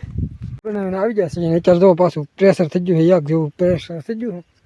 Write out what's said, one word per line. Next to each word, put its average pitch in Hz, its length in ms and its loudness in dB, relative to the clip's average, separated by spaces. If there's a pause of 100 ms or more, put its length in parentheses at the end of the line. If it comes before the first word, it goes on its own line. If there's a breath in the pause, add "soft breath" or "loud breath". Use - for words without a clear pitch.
(640 loud breath)
બનાવીને 196 340 -6
આવી 220 160 -2
જશે. 180 260 -2
અને 165 160 0
અત્યારે 175 240 4
જો 185 160 6
પાછું 160 300 0 (120)
પ્રેશર 185 300 4
થઈ 185 120 -2
ગયું 175 200 0
છે, 170 160 4
એક 165 80 0
જેવું 156 260 -2
પ્રેશર 170 520 -2
થઈ 226 140 -8
ગયું 220 260 -8
છે. - 60 -20 (180)